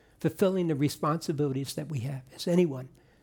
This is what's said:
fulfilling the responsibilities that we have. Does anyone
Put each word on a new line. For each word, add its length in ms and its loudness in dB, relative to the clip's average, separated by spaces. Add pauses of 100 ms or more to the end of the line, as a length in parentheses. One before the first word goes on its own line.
(200)
fulfilling 480 2
the 80 2
responsibilities 1000 0
that 140 -8
we 100 -4
have. 320 -8
Does 160 -8
anyone 420 2 (340)